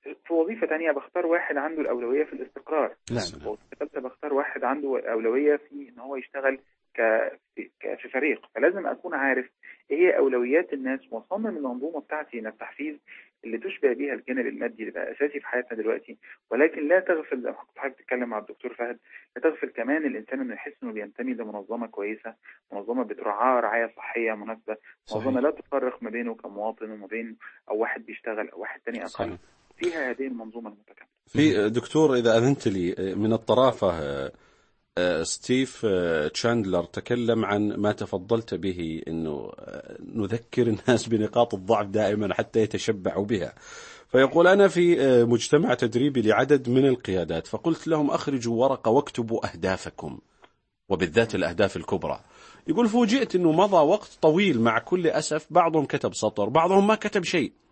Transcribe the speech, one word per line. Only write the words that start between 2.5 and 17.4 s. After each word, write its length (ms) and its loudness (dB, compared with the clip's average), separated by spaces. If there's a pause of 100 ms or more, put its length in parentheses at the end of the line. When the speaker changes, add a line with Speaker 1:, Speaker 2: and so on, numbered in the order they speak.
Speaker 2:
نعم. 80 -2
Speaker 3:
سلام. 280 -8
Speaker 1:
وفي 160 -8 (100)
الثالثة 280 -8
بختار 340 -8
واحد 300 -2
عنده 480 -2
أولوية 440 2
في 320 -16
إن 100 -20
هو 180 -12
يشتغل 420 -2 (360)
ك-، 440 0 (160)
في، 160 -12 (100)
ك-، 220 -8
في 60 -14
فريق. 460 -4
فلازم 320 0
أكون 280 -6
عارف 320 -2 (440)
إيه 80 -2
هي 200 4
أولويات 540 2
الناس 280 -6 (100)
وأصمم 360 -6
المنظومة 540 -6
بتاعتي 400 -10
من 60 -10
التحفيز 500 -12 (480)
اللي 140 -8
تشبع 340 0
بيها 220 -4
الجانب 320 -4
المادي 360 -6
اللي 100 -8
بقى 200 -8
أساسي 280 -4
في 60 -16
حياتنا 320 -6
دلوقتي، 380 -4 (340)
ولكن 380 0
لا 120 4
تغفل، 420 -4